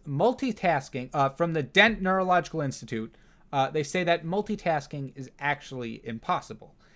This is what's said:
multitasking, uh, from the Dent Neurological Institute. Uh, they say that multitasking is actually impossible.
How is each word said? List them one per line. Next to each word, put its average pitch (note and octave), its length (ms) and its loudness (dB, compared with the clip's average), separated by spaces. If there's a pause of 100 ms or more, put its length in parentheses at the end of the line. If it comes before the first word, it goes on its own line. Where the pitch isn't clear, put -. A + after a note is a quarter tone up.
multitasking, D#3+ 1080 0
uh, C#3 160 2
from E3 240 0
the D3+ 100 2
Dent G3+ 380 4
Neurological F#3 600 2
Institute. A#2+ 520 -6 (380)
Uh, C3+ 180 2
they D#3 140 0
say F3+ 200 -2
that E3 200 2
multitasking E3 920 -2
is C3 220 -12
actually C3 680 -6
impossible. - 720 -6 (180)